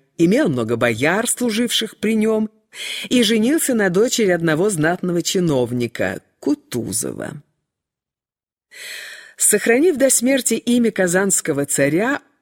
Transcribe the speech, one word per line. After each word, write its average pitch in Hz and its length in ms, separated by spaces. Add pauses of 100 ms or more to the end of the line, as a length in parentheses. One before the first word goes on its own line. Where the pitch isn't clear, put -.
(160)
имел 208 320
много 117 280
бояр, 135 520
служивших 226 680
при 220 160
нём, 214 340 (640)
и 247 120
женился 233 520
на 202 160
дочери 208 400
одного 170 400
знатного 170 500
чиновника – 123 1040 (160)
Кутузова. - 1040 (1900)
Сохранив 254 600
до 269 120
смерти 254 460
имя 240 360
казанского 180 760
царя, 170 560 (200)